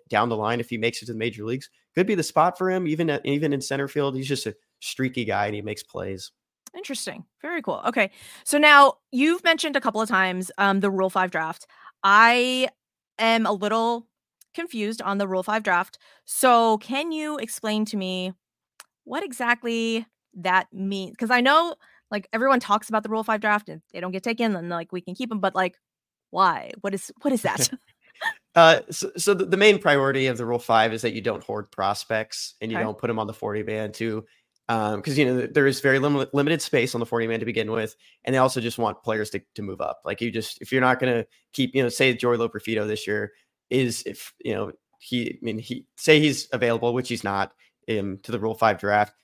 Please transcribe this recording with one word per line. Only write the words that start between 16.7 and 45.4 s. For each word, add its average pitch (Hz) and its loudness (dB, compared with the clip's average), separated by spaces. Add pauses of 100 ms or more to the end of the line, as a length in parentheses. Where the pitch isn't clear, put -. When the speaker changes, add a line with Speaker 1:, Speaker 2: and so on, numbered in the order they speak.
Speaker 2:
can 277 -6
you 302 -6
explain 214 -4
to 214 -8
me 185 -6 (720)
what 269 -8
exactly 233 -2 (280)
that 185 0
means? 196 -6
'Cause 226 -4
I 247 4
know, 311 4 (380)
like, 208 -8
everyone 247 4
talks 208 0
about 220 0
the 220 -10
Rule 220 -2
five 214 -2
draft 208 0
and 160 -16 (100)
they - -14
don't 180 -6
get 190 -8
taken, 233 -2
and, 175 -6
like, 170 -8
we 180 -8
can 180 -12
keep 247 -8
'em, 208 -6
but, 190 0
like, 185 -2 (540)
why? 156 0 (120)
What 202 -4
is, - -10 (100)
what 285 0
is 233 0
that? - -2
Speaker 1:
<laughs> - -14 (760)
Uh, 165 8 (100)
so, - -8
so 190 2
the, 190 0
the 180 0
main 202 6
priority 135 2
of 123 0
the 120 -6
Rule 120 -2
five 113 4
is 110 -6
that 117 -2
you 107 -8
don't 101 -4
hoard 104 -10
prospects - -4
and 113 -8
you 110 -4
Speaker 2:
Okay. 113 -2
Speaker 1:
don't 107 -6
put 117 -4
'em 113 -4
on 107 -4
the 107 -10
forty 107 -6
man 107 -6
to, 110 -6 (420)
um, 107 -2
'cause, 143 -6
you 147 4
know, 127 0
there 139 2
is 131 0
very 135 4
lim-, 139 0
limited 147 2
space 127 0
on 120 -4
the 117 -4
forty 117 -2
man 113 -2
to 107 -2
begin 110 -2
with. 110 -4 (300)
And 127 -2
they 131 4
also 127 2
just 117 -4
want 107 -2
players 107 -2
to, 98 -8 (140)
to 107 -12
move 95 -10
up. - -6
Like, 95 -6
you 117 -4
just, 107 -8
if - -10
you're 131 2
not 127 4
gonna 120 0 (260)
keep, 127 -2
you 135 4
know, 123 0
say 127 4
Joey 120 0
Loperfido 107 -4
this 107 -6
year 104 -4 (380)
is, 123 0
if, - -12 (100)
you 117 -4
know, 101 -6 (260)
he, - -6